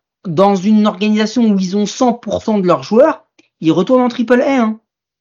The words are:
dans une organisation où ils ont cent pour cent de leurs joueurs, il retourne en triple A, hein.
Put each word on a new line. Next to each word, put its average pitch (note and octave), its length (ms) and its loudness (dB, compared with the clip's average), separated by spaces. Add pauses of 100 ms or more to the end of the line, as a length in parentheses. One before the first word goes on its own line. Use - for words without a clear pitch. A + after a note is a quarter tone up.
(260)
dans F#3+ 300 2
une G#3 320 2
organisation G#3+ 600 0
où G3 100 2
ils F#3 160 -4
ont G#3 100 0
cent A#3+ 280 -2
pour F#3+ 280 -6
cent A3 180 -2
de F#3 60 -2
leurs D#3+ 180 0
joueurs, C4 420 2 (340)
il D#3+ 140 0
retourne B3+ 280 2
en B3 60 0
triple B3 340 0
A, C4+ 200 0
hein. A3 180 -4 (420)